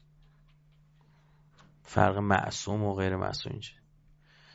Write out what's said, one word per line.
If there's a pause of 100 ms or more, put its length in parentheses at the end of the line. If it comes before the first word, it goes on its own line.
(1800)
فرق
معصوم
و
غیر
معصوم
اینجا. (840)